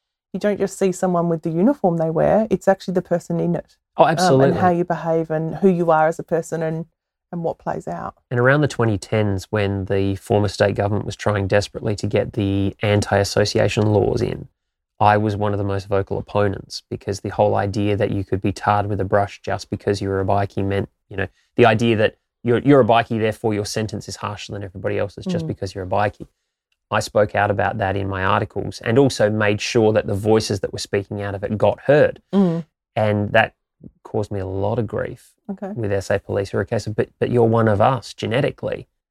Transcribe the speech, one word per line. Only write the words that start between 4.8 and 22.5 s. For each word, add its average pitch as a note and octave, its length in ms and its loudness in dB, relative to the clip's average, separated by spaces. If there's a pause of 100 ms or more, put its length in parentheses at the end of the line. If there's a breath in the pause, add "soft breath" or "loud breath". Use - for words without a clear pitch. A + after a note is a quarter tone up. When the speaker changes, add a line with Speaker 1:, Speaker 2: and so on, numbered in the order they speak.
Speaker 1:
behave E3 460 -2
and D#3+ 260 -4
who G3+ 120 2
you E3+ 220 2
are D#3 160 4
as E3 120 -2
a D#3 40 -10
person E3 400 -4
and, D#3+ 240 -4 (440)
and E3+ 140 -8
what - 140 -4
plays - 280 -8
out. E3+ 280 -10 (160)
Speaker 2:
And B2 100 0
around C3+ 220 6
the C3+ 60 2
twenty A2+ 300 0
tens, G#2 520 -2
when G2 360 -2
the G2 300 0
former G#2 320 0
state G2+ 260 0
government G2+ 320 -2
was - 100 -8
trying G#2 320 -2
desperately G#2 480 -2
to - 100 -6
get G#2 280 -2
the G2 480 0
anti-association G#2 1080 2
laws G#2 300 2
in, - 260 -6 (520)
I G#2 180 6
was G#2 180 0
one G#2 160 -2
of G2+ 60 -4
the G2+ 60 -4
most G2 220 -4
vocal G2+ 320 -2
opponents, G2+ 680 -2
because - 320 -8
the G#2 100 -8
whole G#2 240 2
idea G#2 420 -2
that G#2 140 0
you G2+ 140 -4
could G2 160 -4
be G2+ 120 -2
tarred G#2 340 0
with G2+ 140 -4
a F#2+ 40 -2
brush G2+ 380 0
just G2 280 -8
because G#2 300 -2
you G2 80 -4
were G2 120 -2
a G2 40 -2
bikie G2+ 400 -2
meant, G2 240 -2 (200)
you G2+ 80 -16
know, F#2+ 100 -4 (300)
the A#2 100 6
idea A2+ 300 2
that G#2 200 0 (280)
you're, A#2 140 0